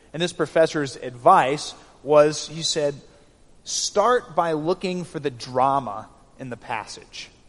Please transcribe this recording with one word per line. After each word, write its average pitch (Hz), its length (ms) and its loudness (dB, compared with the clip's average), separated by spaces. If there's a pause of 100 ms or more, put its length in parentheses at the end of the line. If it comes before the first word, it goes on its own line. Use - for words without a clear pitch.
(120)
and 151 100 -8
this 175 100 -2
professor's 160 640 0
advice 135 760 2 (280)
was, 147 440 4
he 160 160 -12
said, 147 320 -2 (680)
"Start 214 720 0
by 170 160 0
looking 180 520 -2
for 156 140 -10
the 143 120 -4
drama 123 800 -2 (300)
in 131 120 -12
the 117 60 -12
passage. - 760 -12 (180)